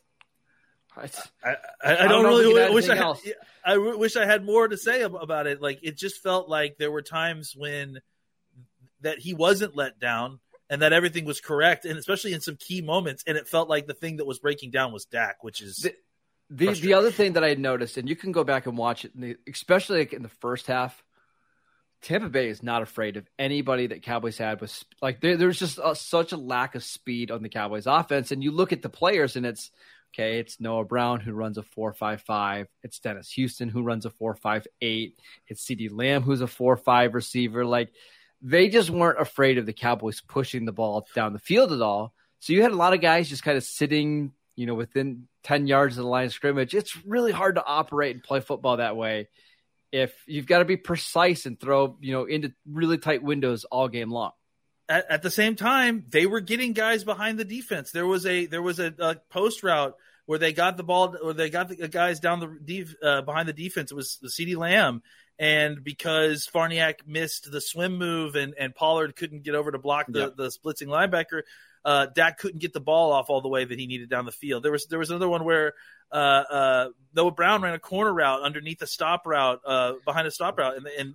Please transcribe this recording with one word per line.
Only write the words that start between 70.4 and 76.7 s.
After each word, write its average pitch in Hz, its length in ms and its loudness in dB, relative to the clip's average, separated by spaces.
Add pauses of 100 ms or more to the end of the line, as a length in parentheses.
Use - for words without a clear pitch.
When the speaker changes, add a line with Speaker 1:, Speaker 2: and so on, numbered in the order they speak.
Speaker 2:
splitzing 147 400 -8
linebacker, 165 540 0 (420)
uh, 143 220 4
Dak 165 320 2
couldn't 170 220 -8
get 165 120 -6
the 151 80 -8
ball 156 320 4
off 139 180 2
all 135 100 2
the 135 80 -4
way 131 160 0
that 123 140 -6
he 131 80 -8
needed 123 240 -10
down 123 160 -2
the 117 60 -10
field. 131 300 -4
There 147 100 2
was, 147 140 -2
there 160 120 -4
was 160 120 -4
another 175 180 0
one 170 160 0
where, 156 300 2 (380)
uh, - 20 -6
uh, 139 720 4 (260)